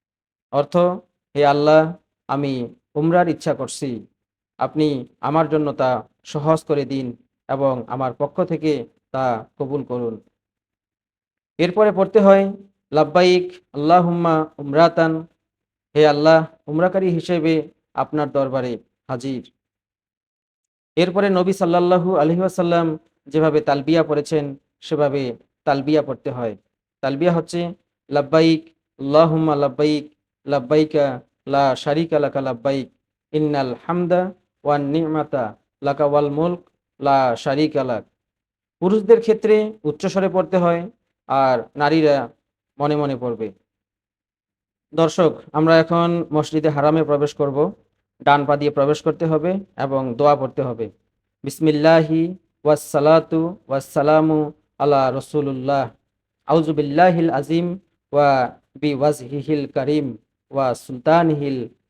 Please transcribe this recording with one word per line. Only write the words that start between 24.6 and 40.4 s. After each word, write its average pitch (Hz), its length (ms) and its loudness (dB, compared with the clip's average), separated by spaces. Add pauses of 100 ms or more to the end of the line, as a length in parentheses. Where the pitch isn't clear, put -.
সেভাবে 139 540 -2 (280)
তালবিয়া 143 380 0
পড়তে 135 300 -8
হয়। 117 260 -6 (440)
তালবিয়া 139 320 0
হচ্ছে, 170 400 -6 (360)
"লাব্বাইক 160 640 2 (260)
আল্লাহুম্মা 156 560 2
লাব্বাইক, 147 580 -2 (320)
লাব্বাইকা 143 760 0 (260)
লা 135 280 2
শারিকা 156 440 -2
লাকা 139 220 -2
লাব্বাইক, 131 480 -4 (420)
ইন্নাল 147 440 -2 (120)
হামদা 180 460 -2 (300)
ওয়ান 143 180 0
নি'মাতা 147 720 -4 (280)
লাকা 143 220 0
ওয়াল 147 240 0
মুলক 170 420 -4 (280)
লা 135 360 2
শারিকা 147 480 -2
লাক।" 117 200 -6 (760)
পুরুষদের 214 420 2
ক্ষেত্রে 214 520 0 (100)
উচ্চস্বরে 185 460 -2
পড়তে 180 280 -2